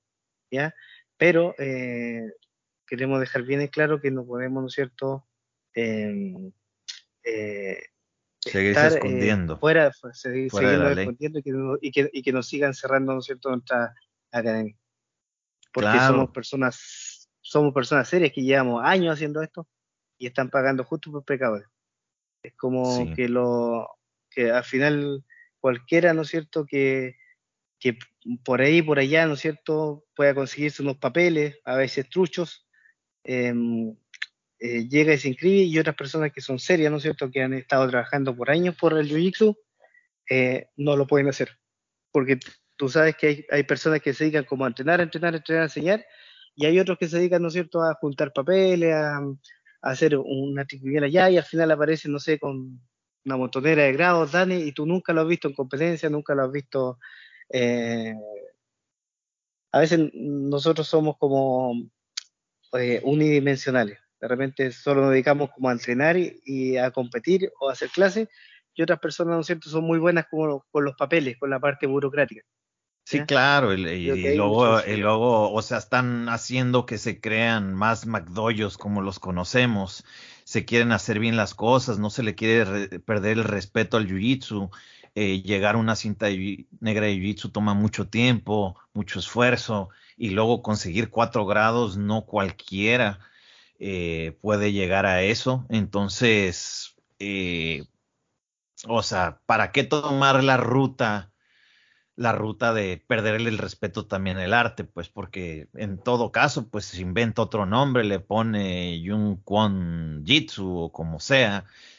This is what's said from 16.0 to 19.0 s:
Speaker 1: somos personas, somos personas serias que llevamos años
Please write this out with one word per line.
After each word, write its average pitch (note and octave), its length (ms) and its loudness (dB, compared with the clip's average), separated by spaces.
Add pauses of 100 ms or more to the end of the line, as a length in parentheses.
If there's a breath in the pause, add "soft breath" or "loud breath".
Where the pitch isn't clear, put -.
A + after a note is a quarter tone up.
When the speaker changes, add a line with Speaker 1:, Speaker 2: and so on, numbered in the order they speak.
Speaker 1:
somos C3 160 2
personas, - 1000 -8 (100)
somos D3 340 2
personas C3+ 340 0
serias E3+ 240 2
que C#3 100 -4
llevamos B2+ 420 2
años E3+ 300 2